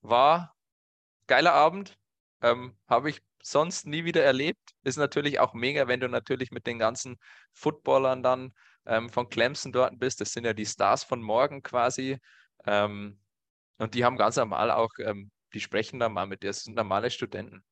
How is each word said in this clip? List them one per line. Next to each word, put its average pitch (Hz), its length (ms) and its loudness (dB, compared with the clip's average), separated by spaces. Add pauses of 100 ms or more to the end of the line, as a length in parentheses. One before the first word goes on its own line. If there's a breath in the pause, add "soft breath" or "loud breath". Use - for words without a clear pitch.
war 143 560 4 (720)
geiler 151 240 6
Abend, 165 440 2 (460)
ähm, 120 340 0 (120)
habe 131 220 2
ich - 120 -12 (180)
sonst - 460 -2
nie 156 180 -6
wieder 165 200 2
erlebt. 135 580 0
Ist 131 140 -4
natürlich 143 440 0
auch 123 140 2
mega, 131 340 0
wenn 123 120 0
du 127 80 -4
natürlich 123 420 -4
mit - 160 -10
den 117 120 -6
ganzen 117 400 -4 (340 soft breath)
Footballern 135 720 0
dann, 127 300 0 (320 soft breath)
ähm, 113 240 -2
von 120 200 -4
Clemson 120 440 -2
dort 127 260 0
bist. 127 220 -4
Das 104 120 -6
sind 120 120 -10
ja 113 100 0
die 104 120 -6
Stars 101 380 0
von 120 180 -6
morgen 131 400 0
quasi. 127 560 -2 (480 soft breath)
Ähm, 104 540 -2 (580)
und 113 160 -6
die 120 100 2
haben 127 120 2
ganz 113 200 2
normal 110 360 0
auch, 113 260 0
ähm, 101 320 -8 (240)
die 107 60 -8
sprechen 110 400 -6
dann 113 120 0
mal 95 140 -4
mit 98 160 -12
dir, 95 60 -6
das 104 160 -8
sind 110 100 -16
normale 104 360 -2
Studenten. 98 600 -10